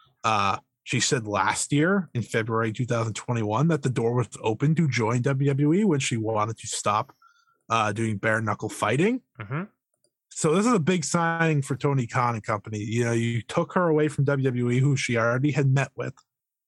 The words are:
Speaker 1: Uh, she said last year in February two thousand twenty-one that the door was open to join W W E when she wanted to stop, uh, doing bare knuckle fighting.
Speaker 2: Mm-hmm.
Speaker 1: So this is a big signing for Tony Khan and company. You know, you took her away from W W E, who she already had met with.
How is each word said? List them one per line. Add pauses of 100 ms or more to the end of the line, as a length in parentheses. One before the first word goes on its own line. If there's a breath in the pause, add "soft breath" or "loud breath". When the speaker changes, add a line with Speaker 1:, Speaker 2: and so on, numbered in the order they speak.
(260 soft breath)
Speaker 1:
Uh, (260)
she
said
last
year
in
February
two
thousand
twenty-one
that
the
door
was (140)
open
to
join
W
W
E
when
she
wanted
to
stop, (540 soft breath)
uh,
doing
bare
knuckle
fighting. (180)
Speaker 2:
Mm-hmm. (680)
Speaker 1:
So
this
is
a
big
signing
for
Tony
Khan
and
company.
You
know,
you
took
her
away
from
W
W
E,
who
she
already
had
met
with. (540)